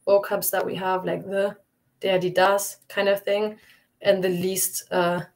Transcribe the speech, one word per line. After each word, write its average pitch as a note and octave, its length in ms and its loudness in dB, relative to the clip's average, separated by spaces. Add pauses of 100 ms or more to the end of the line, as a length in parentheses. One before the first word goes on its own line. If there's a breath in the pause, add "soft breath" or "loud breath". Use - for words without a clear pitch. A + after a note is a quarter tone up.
vocabs G3+ 440 2
that - 160 0
we - 80 -4
have, F#3 320 -2
like E3+ 180 -4
the, G3 320 -2 (440)
der, F#3 180 2
die, F3+ 100 0
das F#3+ 500 2 (100)
kind G3+ 200 -2
of G3 140 0
thing, G#3+ 340 -2 (460 soft breath)
and F#3+ 200 2
the F#3+ 60 2
least, F#3 640 -2
uh, F3 300 0 (160)